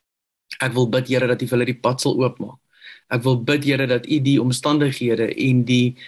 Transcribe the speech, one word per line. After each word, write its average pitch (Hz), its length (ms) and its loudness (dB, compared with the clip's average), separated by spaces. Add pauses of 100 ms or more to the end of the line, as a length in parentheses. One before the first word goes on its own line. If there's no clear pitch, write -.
(600)
Ek 127 160 -2
wil 123 160 2
bid, 127 160 0
Here, 127 200 0
dat 123 140 0
U 123 60 -6
vir 123 100 0
hulle 123 140 0
die 127 80 -8
pad 127 240 -2
sal 135 160 0
oopmaak. 120 400 -4 (520)
Ek 120 120 -2
wil 131 160 2
bid, 139 240 -2
Here, 135 240 0
dat 123 200 0
U 151 120 2
die 135 220 2
omstandighede 127 920 0
en 127 360 2
die 123 280 2 (120)